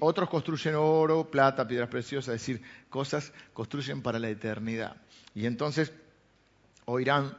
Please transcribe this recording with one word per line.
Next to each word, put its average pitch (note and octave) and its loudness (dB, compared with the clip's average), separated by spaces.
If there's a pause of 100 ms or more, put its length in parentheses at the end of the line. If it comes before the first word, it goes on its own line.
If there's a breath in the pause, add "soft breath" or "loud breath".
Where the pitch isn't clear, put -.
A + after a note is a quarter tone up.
otros E3 2
construyen D#3 -2
oro, D#3 4
plata, C3+ 4
piedras A#2+ 0
preciosas, B2 -4
es A2 -6
decir, A#2+ -6 (280 loud breath)
cosas C#3 -4 (220 loud breath)
construyen C#3 -6
para A2+ -2
la A2+ -2
eternidad. A2 -6 (360 loud breath)
Y G#2+ -4
entonces D3 -2 (920)
oirán C3+ 0